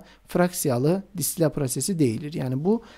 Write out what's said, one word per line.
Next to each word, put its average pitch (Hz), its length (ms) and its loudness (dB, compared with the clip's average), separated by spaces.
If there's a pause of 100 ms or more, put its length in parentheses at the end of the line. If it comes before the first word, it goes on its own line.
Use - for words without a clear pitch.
(280)
fraksiyalı 165 720 2 (180)
distillə 160 400 0
prosesi 139 440 -2
deyilir. 139 360 0
Yəni, 131 240 -2
bu, 202 220 2 (160)